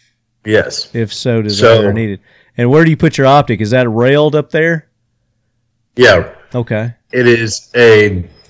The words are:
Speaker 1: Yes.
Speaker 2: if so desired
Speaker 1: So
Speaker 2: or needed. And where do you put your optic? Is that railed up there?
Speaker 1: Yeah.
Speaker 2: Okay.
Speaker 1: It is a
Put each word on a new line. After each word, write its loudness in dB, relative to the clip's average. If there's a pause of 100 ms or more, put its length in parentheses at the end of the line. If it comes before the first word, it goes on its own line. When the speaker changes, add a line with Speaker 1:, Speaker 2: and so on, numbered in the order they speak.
(460)
Speaker 1:
Yes. -2
Speaker 2:
if -6
so -4
desired 2
Speaker 1:
So 0
Speaker 2:
or -2
needed. -6 (380)
And 0
where 4
do 2
you 0
put -2
your 2
optic? 2
Is -4
that 0
railed 0
up -4
there? -4 (1080)
Speaker 1:
Yeah. 2 (240)
Speaker 2:
Okay. -6 (180)
Speaker 1:
It 0
is -2
a 2 (240)